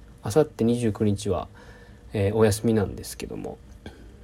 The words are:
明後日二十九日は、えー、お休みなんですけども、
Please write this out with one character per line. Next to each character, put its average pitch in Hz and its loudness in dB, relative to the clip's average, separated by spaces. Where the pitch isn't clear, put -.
明 - -4
後 151 4
日 113 2
二 120 4
十 117 0
九 110 -2
日 101 0
は、 - -4
え 104 0
ー、 - -4
お 110 6
休 107 2
み 113 4
な 107 4
ん - -4
で - -12
す - -14
け - -10
ど 55 -10
も、 50 -10